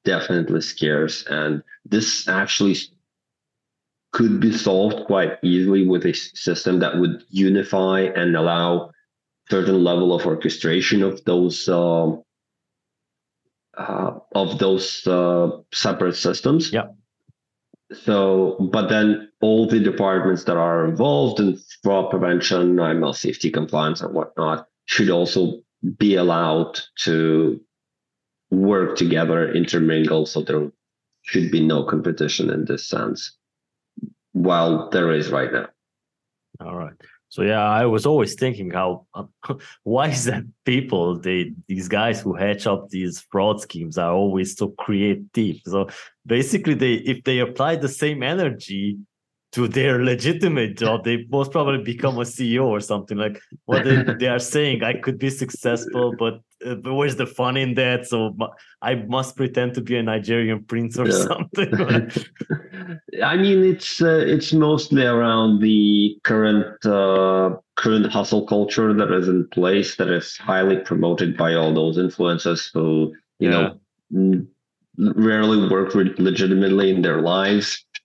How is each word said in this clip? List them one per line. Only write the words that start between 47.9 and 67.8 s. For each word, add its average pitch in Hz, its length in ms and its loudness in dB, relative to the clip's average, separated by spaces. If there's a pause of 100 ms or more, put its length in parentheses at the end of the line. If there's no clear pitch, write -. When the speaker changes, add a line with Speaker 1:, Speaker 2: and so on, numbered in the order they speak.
Speaker 2:
energy 185 760 -4 (520)
to 120 180 -2
their 127 340 0
legitimate 131 760 0
job, 113 280 -2
they 117 260 -2
most 135 220 -2
probably 139 300 0
become 120 360 -4
a 120 80 -4
C 120 280 -2
E 123 40 2
O 131 80 2
or 104 140 0
something. 101 360 -6
Like, 104 240 -4 (240)
what 127 200 0
they, 131 180 4
Speaker 1:
<laughs> 117 180 -2
Speaker 2:
they 123 60 0
are 120 140 0
saying, 139 420 -2
"I 117 120 -2
could - 220 -6
be 135 140 -4
successful, 123 880 -4
but, 113 220 -4 (260)
uh, 123 80 -8
but 127 200 -8
where's 139 200 0
the 120 120 -4
fun 123 300 -4
in 131 180 -2
that? 123 300 0
So 110 320 -4
mu-, 110 120 -6 (340)
I 123 140 -2
must 123 400 -6
pretend 123 380 -2
to 131 60 -6
be 120 160 -4
a 117 60 -2
Nigerian 110 640 -2
prince 117 340 -4
or 123 80 0
Speaker 1:
Yeah. 110 60 2
Speaker 2:
<laughs> - 160 2
something." 151 840 -2 (1120)
Speaker 1:
<laughs> - 0 -
I 147 140 2
mean, 196 260 4
it's, - 400 0
uh, 160 240 4
it's - 260 0
mostly 151 520 2
around 113 580 2
the 104 600 4
current, 107 600 0
uh, 95 640 4 (260)
current 110 300 2